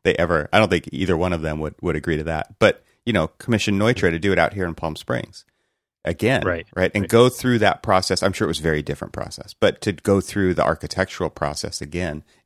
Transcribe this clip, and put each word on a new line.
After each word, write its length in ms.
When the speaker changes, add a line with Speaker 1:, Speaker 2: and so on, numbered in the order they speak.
Speaker 1:
they 120
ever, 360
I 80
don't 120
think 220
either 220
one 200
of 80
them 180
would, 220
would 140
agree 200
to 80
that. 340
But, 240
you 80
know, 160
commission 500
Neutra 320
to 80
do 140
it 60
out 160
here 100
in 100
Palm 220
Springs 480
again, 360
Speaker 2:
Right, 320
Speaker 1:
right? 200
And 80
Speaker 2:
right. 80
Speaker 1:
go 180
through 300
that 240
process. 400
I'm 100
sure 140
it 20
was 120
a 20
very 180
different 320
process, 400
but 300
to 100
go 300
through 320
the 100
architectural 640
process 540
again 420